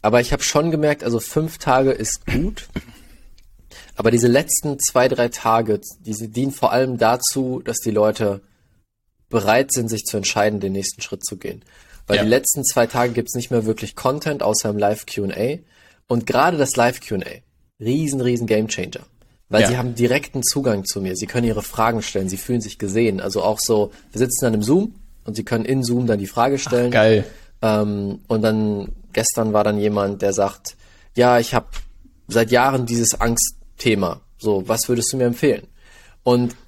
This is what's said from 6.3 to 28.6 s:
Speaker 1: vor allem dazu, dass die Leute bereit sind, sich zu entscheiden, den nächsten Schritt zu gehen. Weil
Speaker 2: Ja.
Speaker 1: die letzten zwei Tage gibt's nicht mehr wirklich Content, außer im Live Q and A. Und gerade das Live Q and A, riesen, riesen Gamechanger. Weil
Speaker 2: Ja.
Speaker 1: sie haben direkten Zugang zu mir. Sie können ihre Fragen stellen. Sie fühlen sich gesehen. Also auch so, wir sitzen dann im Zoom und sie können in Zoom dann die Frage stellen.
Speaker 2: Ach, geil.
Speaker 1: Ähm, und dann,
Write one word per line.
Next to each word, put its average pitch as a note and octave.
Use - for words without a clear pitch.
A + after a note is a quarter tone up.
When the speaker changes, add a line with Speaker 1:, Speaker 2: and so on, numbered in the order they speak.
Speaker 1:
vor -
allem B2+
dazu, B2
dass A2+
die A2+
Leute G#2
bereit A#2
sind, A2+
sich G#2+
zu -
entscheiden, G#2
den G2
nächsten G2
Schritt -
zu -
gehen. -
Weil G#2
Speaker 2:
Ja. G#2
Speaker 1:
die G#2+
letzten C3+
zwei A#2
Tage B2
gibt's A#2
nicht A#2+
mehr A#2
wirklich A2
Content, D3
außer G#2+
im G#2
Live G#2
Q G#2
and G2
A. B2+
Und A#2+
gerade D3+
das C3+
Live A#2+
Q G#2+
and F#2
A, -
riesen, C#3
riesen A#2+
Gamechanger. G#2+
Weil A2
Speaker 2:
Ja. G2
Speaker 1:
sie B2
haben B2
direkten B2
Zugang A#2
zu -
mir. F#2
Sie F#2
können A#2+
ihre G#2+
Fragen A2+
stellen. F#2+
Sie F#2+
fühlen A#2+
sich G#2+
gesehen. G2+
Also G2
auch G#2
so, G#2
wir G#2
sitzen B2+
dann A2+
im G#2+
Zoom F3
und G#2+
sie A2
können A2+
in C3
Zoom A#2+
dann G#2+
die G2
Frage C3
stellen. B2
Speaker 2:
Ach, A#2+
geil. A2
Speaker 1:
Ähm, G#2
und A2
dann, G#2+